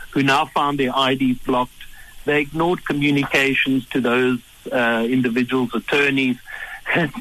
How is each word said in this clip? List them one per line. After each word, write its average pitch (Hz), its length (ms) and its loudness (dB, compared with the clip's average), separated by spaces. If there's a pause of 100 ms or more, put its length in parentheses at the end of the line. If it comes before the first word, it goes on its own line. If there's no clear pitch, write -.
(120)
who 139 100 2
now 139 220 4
found 143 340 0
their 127 180 0
I 131 200 2
Ds 127 220 2
blocked. 127 440 -2 (440)
They 151 160 2
ignored 160 420 -2
communications 139 1040 0
to 139 120 -2
those, 123 380 2 (320)
uh, 117 400 0
individuals' 127 640 0
attorneys. 135 680 0
<laughs> - 40 -20 (480)
And, 156 260 0